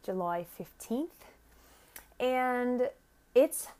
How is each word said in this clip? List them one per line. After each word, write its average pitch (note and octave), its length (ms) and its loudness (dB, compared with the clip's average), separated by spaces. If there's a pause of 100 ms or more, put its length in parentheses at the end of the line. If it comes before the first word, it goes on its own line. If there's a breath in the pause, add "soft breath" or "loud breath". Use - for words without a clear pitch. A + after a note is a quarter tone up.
July F3 400 -4
fifteenth, - 800 -8 (960 loud breath)
and B3 720 0 (440)
it's D4 340 4 (120)